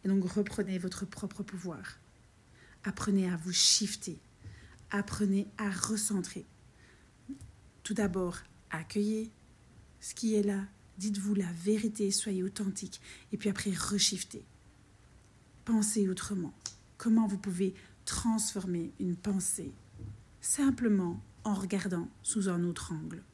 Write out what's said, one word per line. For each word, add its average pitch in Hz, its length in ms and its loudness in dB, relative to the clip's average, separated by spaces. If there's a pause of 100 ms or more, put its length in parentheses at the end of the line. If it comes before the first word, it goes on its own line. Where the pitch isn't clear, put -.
Et 190 40 0
donc 190 180 4
reprenez 190 540 0
votre 185 260 -4
propre - 380 -8
pouvoir. 180 560 -10 (840)
Apprenez 196 460 2
à 170 80 0
vous 175 160 -6
shifter. - 640 4 (720)
Apprenez 202 560 2 (140)
à 208 100 -2
recentrer. 196 800 -2 (1400)
Tout 214 100 -4
d'abord, 185 460 0 (320)
accueillez 214 580 -2 (720)
ce - 140 -10
qui 220 180 0
est 208 80 6
là. 196 240 2 (320)
Dites-vous 202 380 0
la 175 160 2 (120)
vérité, 208 460 2
soyez 196 320 0
authentique. 190 600 -4 (300)
Et 202 60 -2
puis 208 120 0
après, 196 200 -2
reshiftez. - 720 0 (1200)
Pensez 214 440 4
autrement. 185 440 -2 (460)
Comment 226 300 6
vous 196 100 -2
pouvez 190 380 0 (300)
transformer 190 960 -2
une 180 160 0
pensée ? 180 560 -2 (720)
Simplement 214 800 4 (220)
en 214 100 2
regardant 190 560 -2 (140)
sous 196 260 0
un 175 140 2
autre 170 300 -2
angle. 160 280 -8 (120)